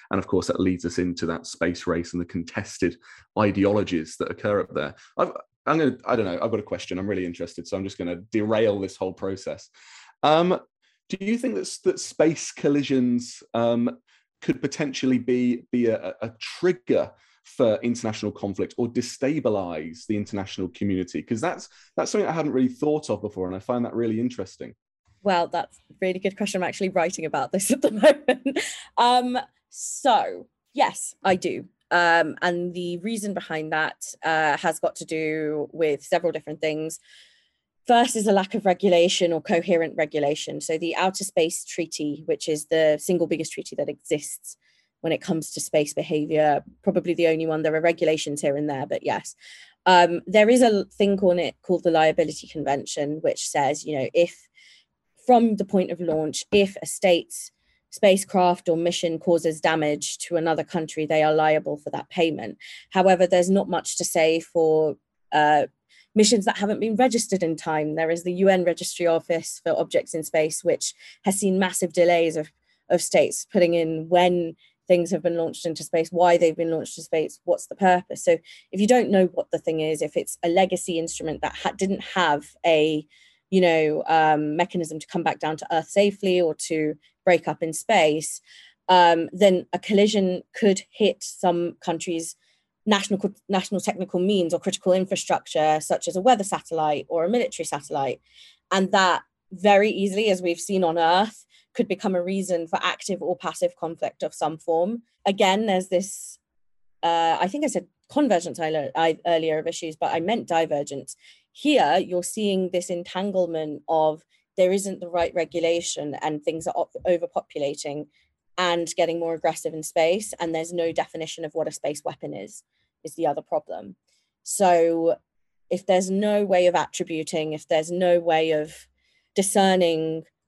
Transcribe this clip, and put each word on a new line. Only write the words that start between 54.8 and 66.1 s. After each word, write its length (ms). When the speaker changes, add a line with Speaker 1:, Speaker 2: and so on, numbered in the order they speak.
Speaker 2:
from 300
the 100
point 240
of 100
launch, 520
if 320
a 20
state's 640
spacecraft 800
or 80
mission 400
causes 420
damage 600
to 160
another 280
country, 440
they 160
are 100
liable 440
for 120
that 200
payment. 480
However, 340
there's 240
not 180
much 300
to 80
say 340
for, 580
uh, 340